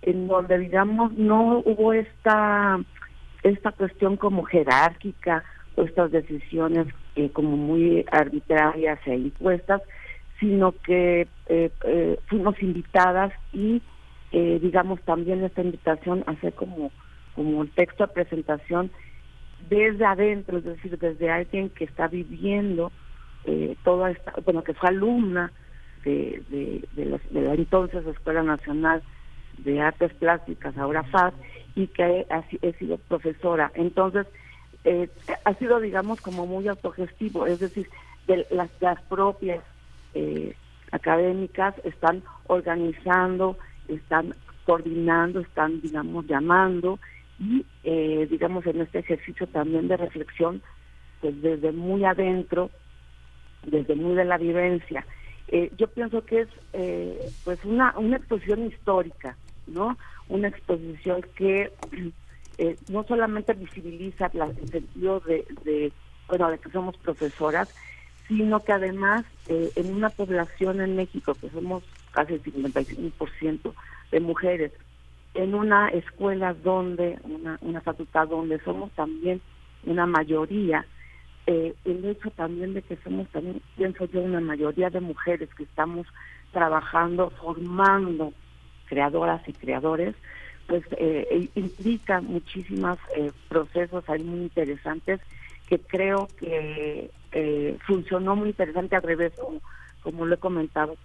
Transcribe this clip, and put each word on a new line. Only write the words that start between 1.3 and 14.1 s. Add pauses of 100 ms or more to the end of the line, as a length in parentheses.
hubo
esta, (640)
esta
cuestión
como
jerárquica (320)
o
estas
decisiones, (280)
eh,
como
muy
arbitrarias
e
impuestas, (580)
sino (120)
que, (200)
eh, (120)
eh,
fuimos
invitadas (220)
y, (500)